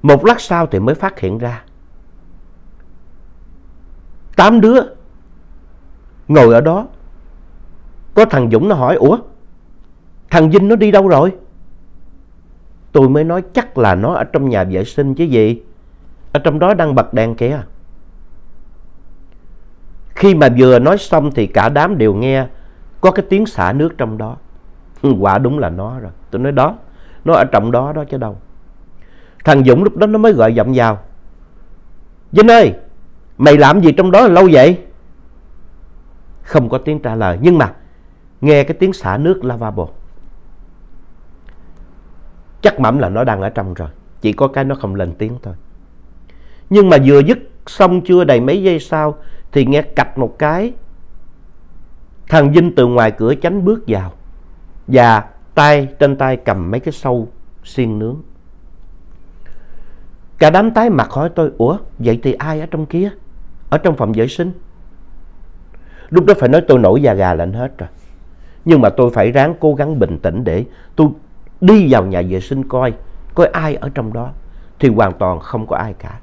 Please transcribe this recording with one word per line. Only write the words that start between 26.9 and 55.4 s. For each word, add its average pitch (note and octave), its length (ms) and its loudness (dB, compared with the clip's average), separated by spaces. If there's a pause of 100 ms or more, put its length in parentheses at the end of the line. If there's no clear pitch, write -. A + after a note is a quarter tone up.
nó E3 100 2
ở A#2+ 100 4
trong A2 280 0
đó C3 200 -2
đó D3+ 120 -8
chứ C#3 120 -10
đâu." G#2+ 200 -10 (1080)
Thằng C#3 200 4
Dũng B2+ 200 6
lúc G#3+ 120 0
đó G3 100 2
nó G#3+ 120 0
mới A3 140 4
gọi A#2 220 2
giọng A#2 200 0
vào, A2+ 240 0 (1300)
"Vinh A3 180 6
ơi, G#3+ 240 6 (640)
mày D3 180 6
làm D3 240 6
gì D#3+ 120 6
trong F#3 180 2
đó G#3+ 180 6
lâu F#3 240 6
vậy?" D3+ 300 6 (1600)
Không B2+ 260 -2
có B2+ 100 -4
tiếng D3+ 240 -6
trả A2+ 120 -6
lời, F#2+ 280 -2
nhưng E3+ 160 4
mà A2 140 -2 (680)
nghe C#3+ 240 4
cái - 160 -6
tiếng F#3+ 120 0
xả G2 240 -6
nước E3+ 280 -2
lavabo. A2 420 -6 (2750)
Chắc G#2+ 200 -2
mẩm A#2+ 180 0
là G#2+ 100 -2
nó A2 160 -4
đang G#2+ 160 -2
ở F#2+ 80 -6
trong F#2+ 260 -8
rồi, D#2+ 140 -10 (320)
chỉ G#2+ 120 -2
có C3+ 160 -2
cái C#3 160 -4
nó C3+ 100 -4
không G2 200 -8
lên F2 240 -6
tiếng E2+ 240 -8
thôi. F#2 120 -14 (1160)
Nhưng G3 180 6
mà E3 160 6
vừa C#3 140 6
dứt F3 200 2 (280)
xong F3+ 340 0
chưa F3+ 240 2
đầy C3 160 2
mấy D3+ 220 -2
giây F3+ 180 0
sau D3+ 380 -4 (340)
thì C3+ 140 2
nghe C#3+ 160 0
cạch - 360 -4
một A#2 200 -6
cái. F3 340 -4 (1600)
Thằng D3 240 2
Vinh F3 220 2
từ B2 120 4
ngoài A#2+ 240 2
cửa A2 240 -2
tránh F3 300 -4
bước A3 220 -2
vào F#2+ 260 -4 (760)
và A#2 380 4 (300)